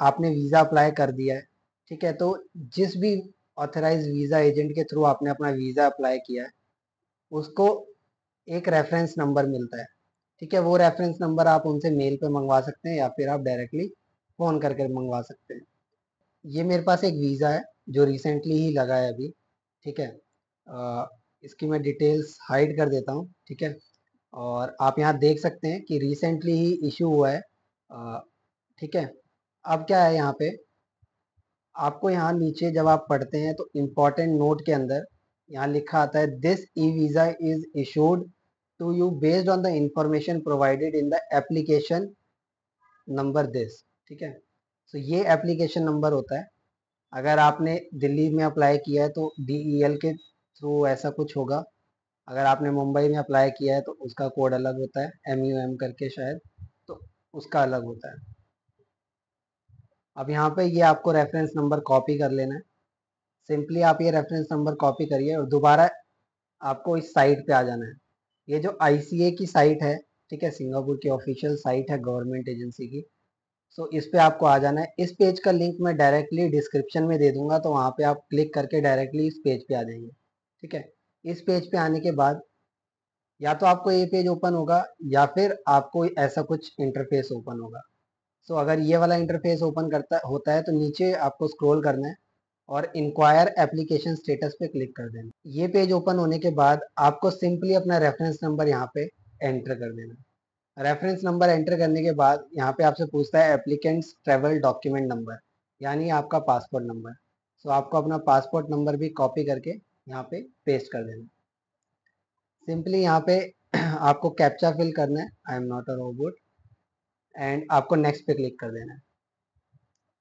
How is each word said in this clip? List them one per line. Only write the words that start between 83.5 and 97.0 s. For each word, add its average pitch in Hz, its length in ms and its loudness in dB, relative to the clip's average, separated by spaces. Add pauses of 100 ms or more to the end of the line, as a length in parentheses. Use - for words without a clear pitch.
तो 151 120 0
आपको 185 260 4
ये 185 140 4
page 180 220 0
open 175 260 0
होगा 170 320 2 (180)
या 139 220 4
फिर 190 320 0 (100)
आपको 143 380 2
ऐसा 151 360 0
कुछ 156 380 -6
interface 135 520 -2
open 120 280 -10
होगा। 113 220 -14 (680)
so, 160 100 -2
अगर 151 200 2
ये 156 180 2
वाला 170 180 4
interface 170 460 0
open 160 280 -2
करता, 156 360 -2
होता 143 280 -2
है 160 80 2
तो 165 100 -4
नीचे 151 420 0
आपको 156 340 -2
scroll 151 360 2
करना 139 240 0
है 175 80 -10 (540)
और 147 260 -4
inquire 151 520 4 (120)
application 156 560 0
status 147 440 -4
पे 170 80 -4
click 131 280 -8
कर 120 140 -12
देना। 113 220 -14 (140)
ये 156 220 -4
page 185 240 2
open 180 260 0
होने 160 220 0
के 170 100 0
बाद 147 300 4 (180)
आपको 151 340 2